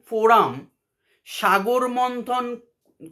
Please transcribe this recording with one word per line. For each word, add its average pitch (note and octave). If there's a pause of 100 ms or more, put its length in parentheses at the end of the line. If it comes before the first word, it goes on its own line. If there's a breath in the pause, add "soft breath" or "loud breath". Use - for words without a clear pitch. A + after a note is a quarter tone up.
ফোরাম G#3+ (580)
সাগর A3
মন্থন B3 (560)